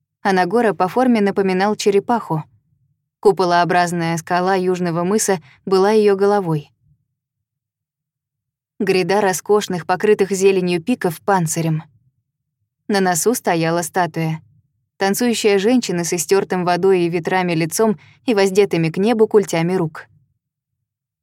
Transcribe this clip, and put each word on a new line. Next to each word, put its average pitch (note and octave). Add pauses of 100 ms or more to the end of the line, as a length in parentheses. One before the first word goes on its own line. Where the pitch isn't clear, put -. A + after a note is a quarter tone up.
(200)
Анагора F#3+
по F#3
форме A#3+
напоминал G3
черепаху. G3+ (760)
Куполообразная F3
скала F3+
южного F3+
мыса G3+ (240)
была F#3+
её G#3
головой. F#3+ (2000)
Гряда F#3+
роскошных, F#3+
покрытых G3+
зеленью F#3
пиков F#3+
панцирем. E3 (1000)
На G3+
носу F#3
стояла E3+
статуя. E3 (560)
Танцующая G3+
женщина G3
с -
истёртым F#3
водой F3+
и E3+
ветрами F3+
лицом E3 (280)
и A#3+
воздетыми F#3+
к D#3+
небу A3
культями F3+
рук. F#3 (1160)